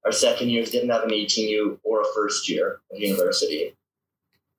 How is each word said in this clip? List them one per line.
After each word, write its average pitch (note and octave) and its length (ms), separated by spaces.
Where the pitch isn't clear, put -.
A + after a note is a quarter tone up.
Our A2 80
second A#2+ 380
years A2+ 200
didn't B2 200
have A2+ 120
an A2+ 100
eighteen G#2+ 360
U G#2+ 340
or A2 200
a G#2 120
first G#2 340
year F2 320
of - 80
university. F2+ 760